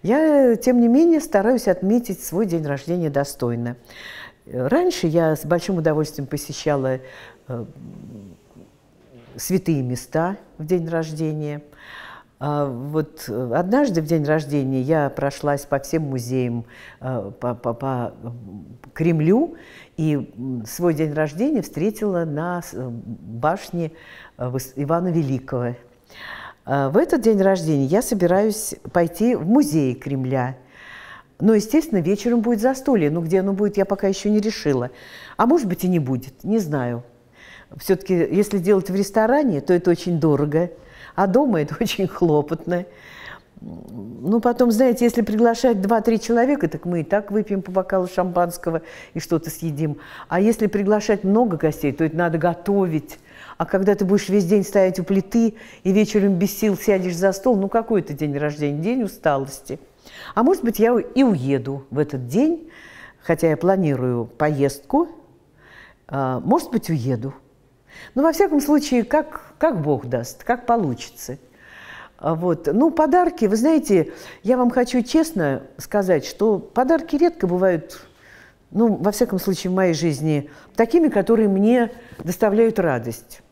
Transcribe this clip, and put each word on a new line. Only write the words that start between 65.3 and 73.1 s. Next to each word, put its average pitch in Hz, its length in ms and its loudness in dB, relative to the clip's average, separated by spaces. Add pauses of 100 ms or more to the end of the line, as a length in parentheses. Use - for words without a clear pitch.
А, 131 340 -4
может 277 300 0
быть, 233 180 -4
уеду. 131 440 -2 (800)
Но, 269 100 0
во 330 80 4
всяком 311 280 2
случае, 269 440 2
как, - 540 -2
как 269 240 0
Бог 139 260 0
даст, 120 360 -6
как 247 220 -2
получится. 151 720 -2 (800)
А, 160 180 -2
вот. 170 360 -2
Ну, 262 200 4
подарки, 320 540 2